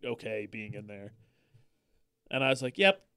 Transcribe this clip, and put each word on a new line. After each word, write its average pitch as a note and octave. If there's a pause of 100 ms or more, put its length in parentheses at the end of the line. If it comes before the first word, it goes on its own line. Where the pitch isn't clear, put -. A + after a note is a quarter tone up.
okay A2+
being G#2+
in G#2
there. G2+ (1200)
And C3+
I C3+
was C3
like, B2+
"Yep." G3 (120)